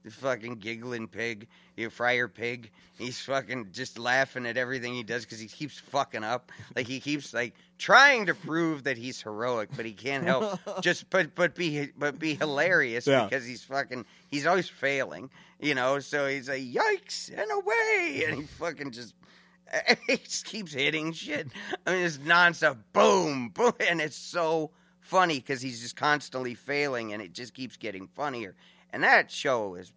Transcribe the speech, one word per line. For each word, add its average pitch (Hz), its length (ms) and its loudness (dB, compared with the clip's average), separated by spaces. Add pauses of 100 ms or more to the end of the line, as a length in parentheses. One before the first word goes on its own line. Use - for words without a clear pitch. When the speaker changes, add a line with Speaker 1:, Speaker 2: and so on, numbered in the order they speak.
Speaker 1:
the 117 80 -16
fucking 120 440 -6
giggling 113 520 -8
pig, 113 400 -8 (280)
you 113 80 -6
know, 110 60 -6
Friar 123 380 0
Pig, 117 420 -8 (260)
he's 123 260 -8
fucking 123 500 -4
just 113 260 -10
laughing 123 480 0
at 117 100 -4
everything 123 380 -4
he 123 80 -6
does 113 240 -6
'cause 113 140 -14
he 110 80 -12
keeps 143 320 -12
fucking 131 420 -4
up. 117 300 -6 (240)
Like, 123 100 -2
he 127 140 -8
keeps, 143 340 -6
like, 117 200 -4 (240)
trying 240 480 8
to 170 80 2
prove 156 500 -2
that 131 120 0
he's 120 240 -8
heroic, 110 560 -4
but 120 80 -6
he 113 100 -8
can't 131 300 -4
help 175 360 0 (100)
Speaker 2:
<laughs> 185 120 -6
Speaker 1:
just, - 280 0
but, 175 240 0
but 165 220 2
be, 147 420 -2
but 143 220 -2
be 160 160 -2
hilarious 143 720 2
Speaker 2:
Yeah. 131 160 8
Speaker 1:
because 120 200 -2
he's 120 200 -12
fucking, 127 400 -4 (240)
he's 143 180 -2
always 180 220 4
failing, 131 640 -2 (280)
you 147 160 0
know? 131 240 2
So 139 300 -2
he's 135 200 -4
like, 135 140 -4
"Yikes, 370 720 -2
and 427 140 -4
away!" 403 800 0
And 156 100 -4
he 151 80 -8
fucking 143 460 -8
just, 113 220 -14 (460)
<laughs> - 460 0
he - 100 2
just - 300 -8
keeps 190 260 -8
hitting 151 400 0
shit. 180 360 -8 (380)
I 165 60 2
mean, 180 140 2
it's 151 120 -2
nonstop, 160 600 6 (140)
boom, 170 580 6
boom, 226 300 4
and 175 200 2
it's 151 160 -4
so 160 540 -2 (300)
funny 170 400 2
'cause 131 200 -4
he's 123 220 -8
just 120 140 -10
constantly 135 580 0
failing, 131 580 -2
and 104 80 -6
it 90 140 -12
just 117 180 -12
keeps 127 240 -10
getting 95 380 -8
funnier. 120 400 -6 (360)
And 127 140 -4
that 220 260 6
show 113 440 0
is 92 220 -14